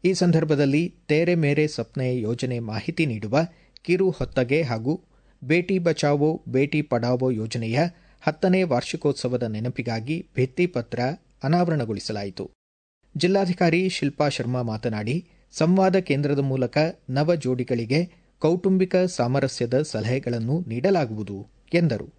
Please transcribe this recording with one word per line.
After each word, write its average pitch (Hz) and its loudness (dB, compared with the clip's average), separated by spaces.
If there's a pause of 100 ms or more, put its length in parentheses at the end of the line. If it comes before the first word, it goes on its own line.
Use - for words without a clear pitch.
ಈ 185 4
ಸಂದರ್ಭದಲ್ಲಿ 156 2 (120)
ತೇರೆ 170 2
ಮೇರೆ 151 2
ಸಪ್ನೆ 127 -4
ಯೋಜನೆ 120 -4
ಮಾಹಿತಿ 117 -4
ನೀಡುವ 110 -2 (420)
ಕಿರು 180 2
ಹೊತ್ತಗೆ 135 0
ಹಾಗೂ 120 -2 (400)
ಬೇಟಿ 175 0
ಬಚಾವೋ 151 2
ಬೇಟಿ 143 0
ಪಢಾವೋ 123 0
ಯೋಜನೆಯ 113 -2 (420)
ಹತ್ತನೇ 185 2
ವಾರ್ಷಿಕೋತ್ಸವದ 127 -2
ನೆನಪಿಗಾಗಿ 117 -6
ಭಿತ್ತಿಪತ್ರ 127 -2 (440)
ಅನಾವರಣಗೊಳಿಸಲಾಯಿತು. 113 -2 (680)
ಜಿಲ್ಲಾಧಿಕಾರಿ 180 2
ಶಿಲ್ಪಾ 147 0
ಶರ್ಮಾ 123 -2
ಮಾತನಾಡಿ, 110 -4 (240)
ಸಂವಾದ 185 4
ಕೇಂದ್ರದ 143 0
ಮೂಲಕ 131 0 (320)
ನವ 151 2
ಜೋಡಿಗಳಿಗೆ 127 0 (280)
ಕೌಟುಂಬಿಕ 185 2
ಸಾಮರಸ್ಯದ 131 0
ಸಲಹೆಗಳನ್ನು 120 -2
ನೀಡಲಾಗುವುದು 110 -2 (260)
ಎಂದರು. 160 0